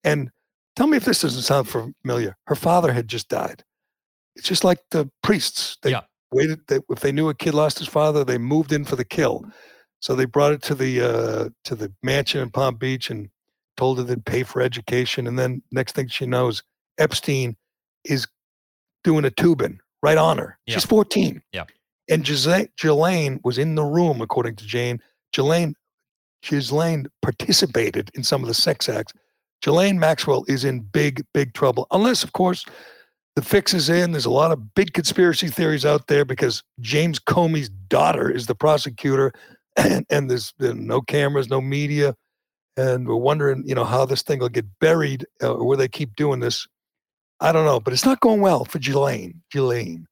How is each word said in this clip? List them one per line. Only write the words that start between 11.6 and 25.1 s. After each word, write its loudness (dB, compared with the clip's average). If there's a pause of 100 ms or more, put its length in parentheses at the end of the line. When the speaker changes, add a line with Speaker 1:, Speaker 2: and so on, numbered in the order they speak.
Speaker 1:
to -8
the -8 (100)
mansion -2
in -4
Palm -2
Beach -6
and -10 (480)
told 0
her -4
they'd -4
pay -2
for -4
education. -2
And -4
then -2 (100)
next -4
thing -4
she -6
knows, -2 (340)
Epstein 0 (500)
is -2 (800)
doing 4
a 2
tubing 2 (220)
right 4
on 4
her. -10
Speaker 2:
Yeah. -4
Speaker 1:
She's -2
fourteen. 2 (100)
Speaker 2:
Yeah. -8 (440)
Speaker 1:
And 2
Ghislaine, 0 (100)
Ghislaine 2
was 0
in 0
the 0
room, 2
according -2
to -18
Jane. -4 (320)